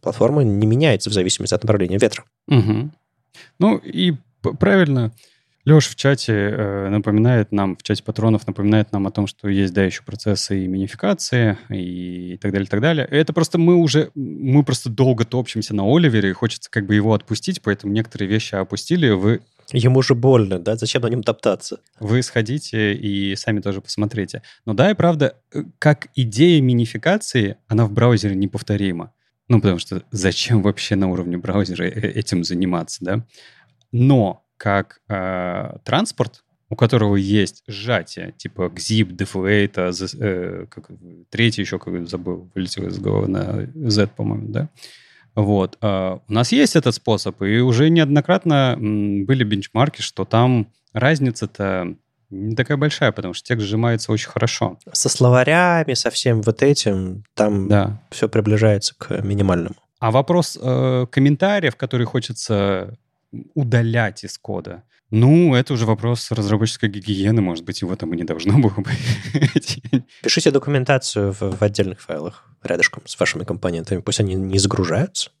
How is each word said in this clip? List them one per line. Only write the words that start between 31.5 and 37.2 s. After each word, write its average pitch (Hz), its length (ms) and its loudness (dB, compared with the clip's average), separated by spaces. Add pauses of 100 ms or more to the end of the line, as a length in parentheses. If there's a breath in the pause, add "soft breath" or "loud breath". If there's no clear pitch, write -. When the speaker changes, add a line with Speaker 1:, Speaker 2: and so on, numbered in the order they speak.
Speaker 2:
э-, 92 60 -2 (300)
этим 90 240 -2
заниматься, 90 600 -4
да? 107 200 -4 (680 soft breath)
Но 120 500 4 (140)
как, 98 520 -2
э, 92 760 -6
транспорт, - 580 -2 (280)
у 107 60 -6
которого 110 400 2
есть 98 520 0